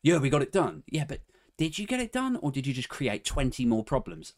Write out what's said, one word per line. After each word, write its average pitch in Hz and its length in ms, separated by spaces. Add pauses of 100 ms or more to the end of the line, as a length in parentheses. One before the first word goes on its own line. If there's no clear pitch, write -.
"Yeah, 165 160
we 135 120
got 147 120
it - 100
done." 143 340
Yeah, 156 200
but 147 140 (380)
did 160 200
you 202 80
get 254 120
it 240 140
done, 254 240
or 143 160
did 135 140
you 139 60
just 123 160
create 107 360
twenty 127 400
more 113 180
problems? 90 560